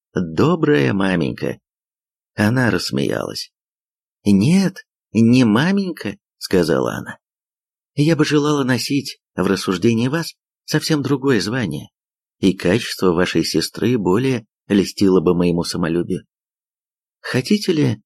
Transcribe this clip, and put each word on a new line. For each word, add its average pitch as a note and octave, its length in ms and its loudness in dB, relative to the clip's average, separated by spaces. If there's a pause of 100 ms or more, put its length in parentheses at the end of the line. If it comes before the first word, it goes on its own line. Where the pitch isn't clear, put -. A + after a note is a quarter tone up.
(140)
добрая C#3+ 800 0
маменька». E2 680 -2 (760)
Она A2+ 360 2
рассмеялась. - 800 -4 (760)
«Нет, D3 600 2 (260)
не A#2 320 6
маменька», D#3 720 0 (200)
сказала D2 580 0
она. - 240 -12 (760)
«Я D3+ 200 2
бы D3+ 100 2
желала D3 380 2
носить B2+ 560 -2 (160)
в F2+ 100 -2
рассуждении G2 640 0
вас D#3+ 260 -4 (320)
совсем D3+ 360 -2
другое C3 400 0
звание, A2+ 480 -6 (500)
и F#2+ 140 2
качество F#2 580 0
вашей E2+ 320 0
сестры G#2+ 540 -2
более A2 480 -2 (220)
льстило F#2+ 540 2
бы F2 140 2
моему F2 280 0
самолюбию. E2+ 600 -4 (960)
Хотите F#3 540 0
ли C#3 320 -2